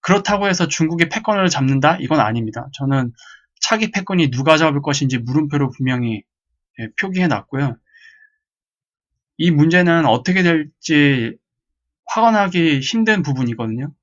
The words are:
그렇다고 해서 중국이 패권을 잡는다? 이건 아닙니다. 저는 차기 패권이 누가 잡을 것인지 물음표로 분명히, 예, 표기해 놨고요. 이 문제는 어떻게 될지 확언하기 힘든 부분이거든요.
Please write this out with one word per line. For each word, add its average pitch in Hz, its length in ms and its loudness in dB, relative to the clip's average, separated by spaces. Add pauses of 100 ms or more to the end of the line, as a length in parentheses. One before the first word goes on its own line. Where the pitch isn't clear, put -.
그렇다고 202 460 0
해서 175 200 0
중국이 165 420 0
패권을 208 400 -2
잡는다? 135 520 2
이건 156 180 0
아닙니다. 113 540 -2
저는 135 400 -2 (480)
차기 220 300 -2
패권이 185 400 0
누가 135 260 2
잡을 151 240 2
것인지 139 380 -2
물음표로 143 580 -2
분명히, 123 460 -2 (560)
예, 113 80 -8 (120)
표기해 185 280 -2
놨고요. 135 500 -2 (1600)
이 170 140 2
문제는 165 560 4
어떻게 185 340 0
될지 147 960 0 (680)
확언하기 185 720 2
힘든 214 420 0
부분이거든요. 127 800 -4